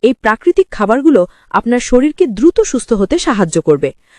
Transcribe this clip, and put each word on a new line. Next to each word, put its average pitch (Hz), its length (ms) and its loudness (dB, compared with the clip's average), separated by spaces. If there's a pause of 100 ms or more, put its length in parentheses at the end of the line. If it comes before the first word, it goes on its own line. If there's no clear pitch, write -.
এই 247 120 2
প্রাকৃতিক 285 560 0
খাবারগুলো 233 520 2 (280)
আপনার 240 300 -2
শরীরকে 285 460 0
দ্রুত 233 340 0
সুস্থ 269 320 -4
হতে 202 260 -2
সাহায্য 202 420 -2
করবে। 147 300 0 (280)